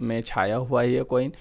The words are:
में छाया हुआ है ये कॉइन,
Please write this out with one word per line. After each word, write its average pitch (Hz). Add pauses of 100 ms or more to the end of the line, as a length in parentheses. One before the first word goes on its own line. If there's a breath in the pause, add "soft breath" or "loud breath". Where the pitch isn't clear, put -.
में 113
छाया 107
हुआ 127
है 123
ये 131
कॉइन, 131